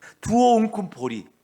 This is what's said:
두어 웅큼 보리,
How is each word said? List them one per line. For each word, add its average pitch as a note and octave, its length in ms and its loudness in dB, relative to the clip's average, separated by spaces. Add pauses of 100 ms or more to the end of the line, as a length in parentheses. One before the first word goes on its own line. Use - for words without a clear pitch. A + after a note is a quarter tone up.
(220)
두어 A#3+ 340 4
웅큼 A3 340 -2
보리, A#2 380 -10 (160)